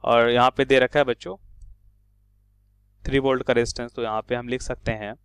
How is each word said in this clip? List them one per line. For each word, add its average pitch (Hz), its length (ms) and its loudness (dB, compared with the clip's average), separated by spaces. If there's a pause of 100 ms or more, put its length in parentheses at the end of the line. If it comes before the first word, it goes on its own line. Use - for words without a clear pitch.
और 117 260 4
यहाँ 123 260 4
पे 139 80 0
दे 131 140 4
रखा 127 200 2
है 143 60 4
बच्चों 165 320 -6 (1700)
थ्री 139 160 0
वोल्ट 131 240 0
का 131 100 0
रेजिस्टेंस, 120 400 0
तो 123 100 -8
यहाँ 110 200 -4
पे - 120 -6
हम 120 140 -8
लिख 127 140 -6
सकते - 300 -6
हैं 107 220 -8 (100)